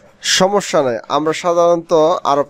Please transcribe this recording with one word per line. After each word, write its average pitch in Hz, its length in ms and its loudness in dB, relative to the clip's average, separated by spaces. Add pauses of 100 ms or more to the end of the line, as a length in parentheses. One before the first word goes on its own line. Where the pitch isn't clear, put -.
(220)
সমস্যা 190 600 0
নাই, 123 160 -2 (100)
আমরা 156 240 -2
সাধারণত 170 600 0 (320)
আরব 139 260 0